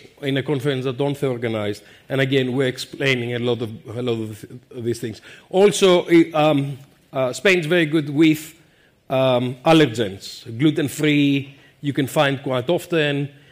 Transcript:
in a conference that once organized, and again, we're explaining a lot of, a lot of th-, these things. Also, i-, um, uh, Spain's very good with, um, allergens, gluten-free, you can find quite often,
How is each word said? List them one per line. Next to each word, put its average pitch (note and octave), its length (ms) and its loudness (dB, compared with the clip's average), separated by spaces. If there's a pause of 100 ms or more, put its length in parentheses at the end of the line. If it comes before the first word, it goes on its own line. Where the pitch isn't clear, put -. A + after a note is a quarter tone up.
(200)
in C#3 160 -4
a C3+ 60 -2
conference C3+ 420 -4
that C3 140 -6
once C#3 240 -2
organized, A2+ 600 -4 (260)
and C3+ 120 -2
again, C3 320 0
we're C3 160 0
explaining B2 640 -4
a A#2+ 40 -4
lot A#2+ 240 -2
of, A2 340 -12
a B2 60 -8
lot A#2 180 -4
of G#2+ 200 -10
th-, - 440 -16
these A#2 160 -4
things. A2 220 -10 (260)
Also, F#3+ 600 4
i-, E3 240 6
um, C#3+ 460 0 (340)
uh, C3 200 0
Spain's F3+ 340 2
very E3 200 2
good D3+ 240 -2
with, D#3 440 2 (540)
um, C3 560 0
allergens, A#2 840 2 (120)
gluten-free, D3 960 0 (240)
you C#3+ 140 -6
can C#3 120 -2
find C#3 360 0
quite B2+ 260 -4
often, D3 600 -2 (220)